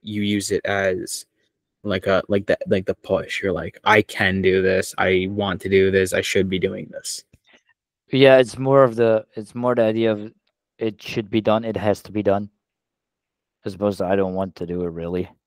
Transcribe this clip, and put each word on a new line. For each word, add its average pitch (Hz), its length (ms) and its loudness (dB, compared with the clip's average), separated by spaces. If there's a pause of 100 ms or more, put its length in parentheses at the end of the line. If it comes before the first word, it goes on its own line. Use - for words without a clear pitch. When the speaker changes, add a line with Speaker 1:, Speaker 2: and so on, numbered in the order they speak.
Speaker 1:
you 104 220 -6
use 101 300 -2
it 95 120 -2
as 98 600 -4 (560)
like 95 240 -4
a, 95 220 2
like 101 180 0
the, - 200 0
like 95 200 -2
the 95 80 -4
push. - 480 -4
You're 98 100 -2
like, 85 320 -8
"I - 180 4
can 95 400 -2
do 92 200 4
this. 92 360 0
I 92 320 0
want 101 320 -4
to 95 60 -8
do 95 220 4
this. 95 220 2
I 90 80 0
should 95 280 0
be 92 100 -2
doing 95 320 -6
this." - 340 -12 (880)
Speaker 2:
Yeah, 131 280 8
it's 123 200 2
more 135 260 6
of 113 120 0
the, 113 380 2
it's 107 200 -12
more 123 200 0
the 120 80 2
idea 113 300 2
of 104 200 -8 (460)
it 110 240 -6
should 104 280 -8
be 110 100 0
done. 110 240 0
It 113 120 -6
has 104 260 -2
to - 100 -20
be 104 100 -4
done. 101 280 0 (1120)
As 98 100 -8
opposed 98 240 -2
to, 92 80 -2
"I 95 100 0
don't 95 180 -2
want 95 220 -6
to 87 100 -8
do 87 160 -6
it, 87 80 -4
really. 85 380 -6 (180)